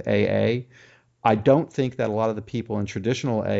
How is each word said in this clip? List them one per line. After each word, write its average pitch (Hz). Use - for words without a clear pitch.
A 104
A. 107
I 110
don't 135
think 131
that 113
a 107
lot 110
of 107
the 104
people 110
in 101
traditional 113
A -